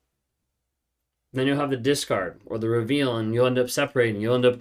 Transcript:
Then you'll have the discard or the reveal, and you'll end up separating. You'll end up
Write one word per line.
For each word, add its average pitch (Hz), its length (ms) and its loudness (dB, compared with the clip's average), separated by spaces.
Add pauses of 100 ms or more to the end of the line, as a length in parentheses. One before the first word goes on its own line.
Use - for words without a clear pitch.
(1300)
Then 131 140 0
you'll 143 100 2
have 143 120 -2
the 135 80 -2
discard 113 680 -2
or 113 120 -6
the 110 100 -4
reveal, 120 480 0
and 110 180 -2
you'll 123 120 4
end 127 120 2
up 127 120 0
separating. 120 500 0
You'll 113 160 0
end 123 100 2
up 123 160 2